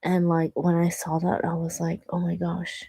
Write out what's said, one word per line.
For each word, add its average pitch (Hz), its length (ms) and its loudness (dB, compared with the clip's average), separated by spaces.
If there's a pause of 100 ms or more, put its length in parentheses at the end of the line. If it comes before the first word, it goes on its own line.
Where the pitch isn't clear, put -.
And, 180 260 2
like, 165 260 2
when 170 220 2
I 170 140 4
saw 160 280 -4
that, 175 260 0
I 170 100 0
was 165 260 -4
like, 165 300 -4
Oh 175 80 -2
my 175 180 -2
gosh. 175 520 -6